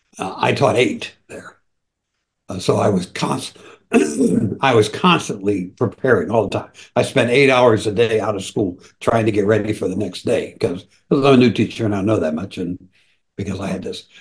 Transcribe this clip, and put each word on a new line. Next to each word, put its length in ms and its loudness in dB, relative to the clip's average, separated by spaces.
Uh, 180 -8
I 160 0
taught 240 2
eight 380 -2
there. 300 -18
Uh, 100 -8
so 180 0
I 120 2
was 180 0
const-, 500 -6
<clears throat> 840 0
I 140 4
was 140 4
constantly 800 -2
preparing 640 -2
all 180 0
the 100 -4
time. 140 -14
I 60 4
spent 280 0
eight 200 4
hours 360 4
a 60 -2
day 280 2
out 140 -2
of 100 -8
school 360 -4
trying 260 0
to 60 0
get 140 0
ready 260 2
for 160 -4
the 80 -6
next 280 -6
day 360 -2
'cause, 260 -4
'cause 160 2
I'm 100 6
a 20 6
new 160 6
teacher 320 -2
and 100 0
I 40 -2
don't 80 -2
know 140 2
that 140 -2
much, 240 -8
and 300 -8
because 240 -8
I 80 -6
had 140 -6
this. 260 -12